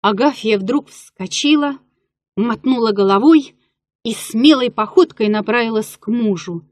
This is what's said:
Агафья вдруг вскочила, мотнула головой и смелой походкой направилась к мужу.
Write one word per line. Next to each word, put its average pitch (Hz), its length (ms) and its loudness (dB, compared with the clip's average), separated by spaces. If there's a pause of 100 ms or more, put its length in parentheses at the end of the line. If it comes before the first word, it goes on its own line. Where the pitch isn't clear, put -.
Агафья 214 580 0
вдруг 220 300 -4
вскочила, 285 880 -4 (580)
мотнула 226 560 -2
головой 202 600 2 (480)
и 226 100 -8
смелой 247 580 2
походкой 214 580 0
направилась 220 680 -2
к - 120 -14
мужу. 185 640 -4